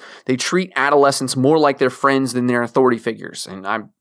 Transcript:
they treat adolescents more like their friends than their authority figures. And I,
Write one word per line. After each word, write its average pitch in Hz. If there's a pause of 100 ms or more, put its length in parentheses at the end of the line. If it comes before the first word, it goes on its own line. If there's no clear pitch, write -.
(240)
they 127
treat 180
adolescents 139
more 139
like 139
their 127
friends 135
than 123
their 120
authority 123
figures. 107
And 95
I, 107 (200)